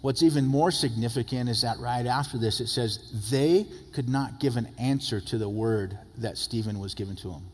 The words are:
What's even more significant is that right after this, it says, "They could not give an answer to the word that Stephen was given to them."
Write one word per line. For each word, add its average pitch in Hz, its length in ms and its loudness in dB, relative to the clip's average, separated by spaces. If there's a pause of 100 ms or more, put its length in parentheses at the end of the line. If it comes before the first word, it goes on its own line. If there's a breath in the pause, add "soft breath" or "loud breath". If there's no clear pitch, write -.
What's 135 200 0
even 147 240 6
more 147 260 4
significant 120 760 0
is 113 120 0
that 113 180 0
right 120 260 -2
after 131 320 0
this, 113 220 2
it 117 80 -2
says, 110 640 -2
"They 165 340 4 (280 loud breath)
could 127 160 -2
not 131 300 -2
give 123 180 2
an 113 100 0 (100)
answer 127 440 0
to - 160 -4
the 107 100 -2
word 104 500 0 (200)
that 113 200 -6
Stephen 107 420 -2
was 95 140 -6
given 98 240 -6
to 95 120 -10
them." 82 140 -10 (100)